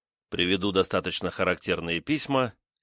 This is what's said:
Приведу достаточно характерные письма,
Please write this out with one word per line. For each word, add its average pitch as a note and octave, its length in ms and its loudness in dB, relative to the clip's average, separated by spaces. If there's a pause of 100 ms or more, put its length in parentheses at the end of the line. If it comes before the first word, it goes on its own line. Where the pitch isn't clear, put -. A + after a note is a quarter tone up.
(300)
Приведу F#2 420 2
достаточно F#2 580 0
характерные E2+ 680 0
письма, C3+ 540 0 (300)